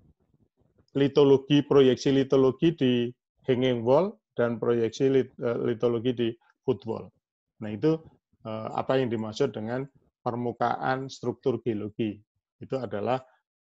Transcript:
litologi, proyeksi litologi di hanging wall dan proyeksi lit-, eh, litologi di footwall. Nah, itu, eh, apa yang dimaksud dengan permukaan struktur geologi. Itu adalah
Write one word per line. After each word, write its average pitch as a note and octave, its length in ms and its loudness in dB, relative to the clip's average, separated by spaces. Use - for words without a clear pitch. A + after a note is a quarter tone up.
litologi, C#3 640 4
proyeksi C3+ 560 4
litologi C3+ 560 2
di C3 200 0
hanging B2 400 0
wall D#3+ 320 2
dan A#2 240 -2
proyeksi A#2 560 0
lit-, B2+ 240 0
eh, A#2+ 220 -4
litologi A#2+ 480 -2
di A#2 120 -2
footwall. G#2+ 480 -6
Nah, G#2+ 160 -8
itu, D#3+ 240 0
eh, A2 240 -8
apa - 240 -2
yang B2+ 160 -2
dimaksud A2 400 -4
dengan A#2 320 -8
permukaan B2 800 -4
struktur B2 560 -4
geologi. G#2+ 560 -6
Itu B2+ 240 -8
adalah A2 400 -4